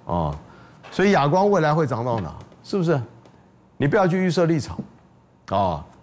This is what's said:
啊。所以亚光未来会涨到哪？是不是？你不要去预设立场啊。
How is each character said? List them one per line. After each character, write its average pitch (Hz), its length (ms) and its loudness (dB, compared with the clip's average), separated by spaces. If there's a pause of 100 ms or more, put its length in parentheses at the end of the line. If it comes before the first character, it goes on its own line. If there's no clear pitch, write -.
啊。 78 280 -2 (540)
所 185 160 0
以 208 60 4
亚 147 160 4
光 190 220 2
未 190 120 2
来 151 140 2
会 160 100 2
涨 117 180 -4
到 117 160 -2
哪？ 80 140 -6 (300)
是 - 120 -6
不 185 80 0
是？ 156 160 2 (760)
你 135 100 0
不 151 80 0
要 190 120 4
去 175 100 0
预 185 140 0
设 170 140 2
立 160 140 0
场 87 160 -8 (760)
啊。 92 360 -2 (180)